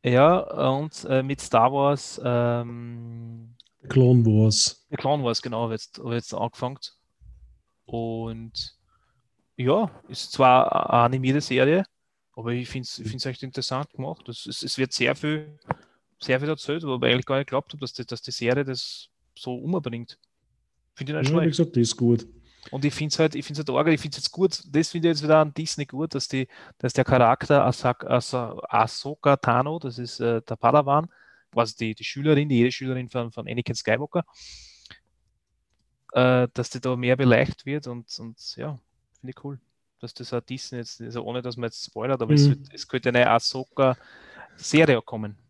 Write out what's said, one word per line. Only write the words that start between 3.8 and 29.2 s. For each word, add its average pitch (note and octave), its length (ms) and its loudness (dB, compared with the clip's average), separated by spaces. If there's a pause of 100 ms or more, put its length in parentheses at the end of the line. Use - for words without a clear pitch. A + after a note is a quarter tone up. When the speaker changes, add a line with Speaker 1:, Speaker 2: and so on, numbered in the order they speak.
Speaker 2:
Clone B2 360 6
Wars. A2 680 4
Speaker 1:
The D3 60 -6
Clone C#3+ 260 0
Wars, A#2+ 200 -2
genau, A#2 220 -6
hab A2+ 80 -4
jetzt, - 260 -12
hab A#2+ 140 -6
jetzt A#2 220 -6
angefangen. B2 440 -6 (1040)
Und A2+ 920 -8 (800)
ja, D3+ 340 2 (180)
ist - 240 -12
zwar B2+ 580 4
eine A#2+ 140 4
animierte C3 360 0
Serie, C#3+ 440 2 (500)
aber A#2 180 -6
ich B2 160 -6
find's, - 300 -10
ich A2+ 100 -10
find's B2 180 -8
echt B2+ 160 -8
interessant C3+ 480 -6
gemacht. C#3 380 -12
Es, - 180 -14
es, - 160 -10
es - 160 -8
wird C3 140 -2
sehr B2+ 240 2
viel, D3+ 420 -6 (600)
sehr C3 180 0
viel C#3+ 100 -2
erzählt, D#3 360 -4
wo C#3 120 -4
ich A#2+ 60 -4
eigentlich B2 240 2
gar C3+ 100 -2
nicht C#3 100 -4
geglaubt - 260 -6
hab, D3+ 80 -18
dass C3 120 -10
die, B2 120 -12
dass - 180 -12
die - 80 -12
Serie B2 340 0
das - 440 -10 (280)
so B2 200 -10
umbringt. B2 640 -6 (760)
Find C#3 160 -10
ich D3+ 60 -4
nicht C3 140 0
Speaker 2:
Ja, D#3 40 0
wie E3+ 60 4
Speaker 1:
schlecht. E3 160 0
Speaker 2:
gesagt, E3 200 0
die B2 40 4
ist A#2 160 2
gut. A#2 300 2 (440)
Speaker 1:
Und C3+ 140 -4
ich D3 80 0
find's D3+ 260 -4
halt, D#3+ 160 2
ich D3 120 -6
find's D3 120 -8
halt D3 120 -6
arg, C#3 180 2
ich D#3 120 4
find's D3 180 -10
jetzt - 120 -6
gut, - 400 0
das D#3 200 0
finde E3+ 180 -2
ich E3 60 2
jetzt D3 80 -4
wieder D#3 160 6
an D3+ 160 2
Disney D#3 320 -6
gut, D3+ 280 -8
dass C3+ 140 -4
die, C3 180 -2 (300)
dass - 160 -4
der C3 120 2
Charakter B2+ 600 4
Asak-, B2 400 0
Asa-, B2 540 -2 (100)
Ahsoka C#3 680 2